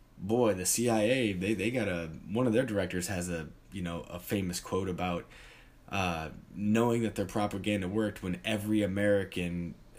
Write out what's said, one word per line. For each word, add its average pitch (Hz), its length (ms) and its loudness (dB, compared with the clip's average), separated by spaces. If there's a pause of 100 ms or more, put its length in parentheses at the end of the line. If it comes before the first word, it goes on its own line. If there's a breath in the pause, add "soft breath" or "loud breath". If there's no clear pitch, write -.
(160)
boy, 107 380 2
the 90 100 -4
C 117 240 2
I 113 120 4
A, 117 320 4
they, 95 220 0
they 101 180 0
got 110 160 0
a, 85 220 -4 (200)
one 123 160 2
of 110 60 4
their 127 120 4
directors 92 440 -2
has 90 200 -2
a, 80 200 -4 (240)
you 98 100 -6
know, 85 260 -6
a 87 120 -10
famous 90 400 -2
quote 95 280 -2
about, 90 380 -2 (640 loud breath)
uh, 87 380 -2 (260)
knowing 113 480 4
that 104 140 -2
their 98 100 0
propaganda 101 600 0
worked 104 340 -2
when 90 220 -4
every 107 380 0
American 92 920 0 (240)